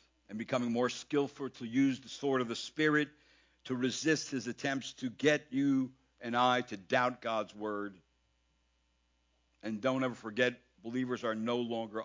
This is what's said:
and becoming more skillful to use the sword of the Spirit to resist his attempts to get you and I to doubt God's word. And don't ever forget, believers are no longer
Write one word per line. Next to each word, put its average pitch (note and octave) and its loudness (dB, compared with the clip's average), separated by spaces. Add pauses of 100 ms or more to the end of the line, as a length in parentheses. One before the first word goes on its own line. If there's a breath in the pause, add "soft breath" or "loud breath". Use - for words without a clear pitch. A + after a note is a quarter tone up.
(300)
and G#2+ -8
becoming A#2+ -2
more A#2+ 2
skillful C#3 -2
to - -10
use C3 2
the A2+ -18
sword C3+ 0
of A#2+ 0
the A2+ -4
Spirit D3+ 2 (560 soft breath)
to C3 -4
resist C3 0
his A#2+ -4
attempts C3+ -4
to B2+ -6
get C#3+ 2
you C3+ 2 (300)
and A#2+ -4
I B2 6
to A#2 -10
doubt B2 2
God's A2 -2
word. G#2 -6 (1700)
And G#2+ -6
don't C3 0
ever B2 -2
forget, B2 0 (280)
believers B2 -4
are A2 0
no A2+ -2
longer A2+ -4